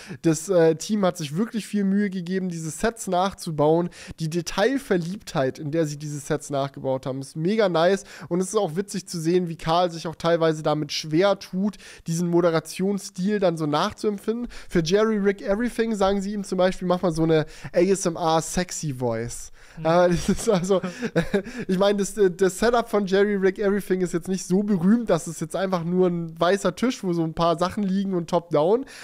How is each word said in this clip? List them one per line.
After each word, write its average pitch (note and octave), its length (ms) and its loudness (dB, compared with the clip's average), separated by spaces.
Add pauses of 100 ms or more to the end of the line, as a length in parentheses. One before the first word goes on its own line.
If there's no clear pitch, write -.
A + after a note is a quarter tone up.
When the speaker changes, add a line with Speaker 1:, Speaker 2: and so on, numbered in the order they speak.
(240)
Speaker 1:
Das, D#3+ 260 0
äh, E3 260 6
Team G3+ 300 -2
hat F3 100 0
sich D3+ 220 -8
wirklich A3+ 280 -4
viel G3+ 200 -2
Mühe G3+ 240 2
gegeben, F#3 400 -4
diese D#3+ 220 -6
Sets - 360 -4
nachzubauen. F3 840 0 (300)
Die D#3+ 100 -4
Detailverliebtheit, F3 1300 -2
in D3 120 -6
der E3 140 2
sie D3 120 -8
diese D3 220 -8
Sets C#3+ 300 -4
nachgebaut C3+ 560 -4
haben, C3+ 160 -6
ist C#3 160 -12
mega G3 320 2
nice F3 340 2 (240)
und F3 140 0
es F#3 80 -2
ist G#3+ 80 0
auch E3+ 180 0
witzig G3+ 320 -6
zu F3+ 100 -10
sehen, F3 300 2
wie E3 80 -8
Karl F3 360 2
sich E3 160 -10
auch D#3+ 80 -8
teilweise D#3+ 460 2
damit D3+ 300 0
schwer F#3+ 480 2
tut, F#3+ 380 -4 (300)
diesen E3+ 200 -2
Moderationsstil F3+ 1120 0
dann F3 160 2
so D#3 100 -2
nachzuempfinden. G#3 840 -2 (180)
Für F3 160 0
Jerry G#3 360 2
Rick G3 220 0
Everything A3+ 540 -2
sagen G3 260 2
sie G3+ 120 -6
ihm G#3 100 -6
zum F#3+ 140 -4
Beispiel, F#3 300 2
„Mach F3 140 2
mal F3+ 120 2
so D#3+ 100 2
eine D#3+ 220 4 (260)
A - 80 2
S F#3 260 2
M E3 120 -2
R D#3+ 240 2
sexy E3 520 -4
Voice.“ A#2+ 600 -6 (240)
Speaker 2:
Mhm. D#3+ 80 -10
Speaker 1:
Ja, F3 220 4
das E3+ 200 2
ist G3+ 220 0
also, F#3 320 2 (440)
<laughs> G#3+ 420 -4
ich F#3+ 100 0
meine, G3+ 220 2
das, F#3+ 160 -4
das F#3 420 2
Setup A#3 320 2
von G#3 160 0
Jerry G3+ 300 2
Rick F#3+ 240 0
Everything G3 420 0
ist F3 100 -2
jetzt E3+ 160 -4
nicht F#3 180 -4
so F#3+ 180 2
berühmt, G#3 460 2
dass - 180 0
es D#3+ 120 -10
jetzt D#3+ 160 -8
einfach F#3 280 -2
nur F3+ 240 2
ein E3+ 320 -4
weißer F#3 360 2
Tisch, B3 280 -2
wo F3+ 100 -2
so E3+ 100 0
ein D#3+ 120 -4
paar E3+ 240 2
Sachen F#3 240 -2
liegen F#3+ 320 0
und E3+ 120 -2
top-down. E3+ 580 2 (180)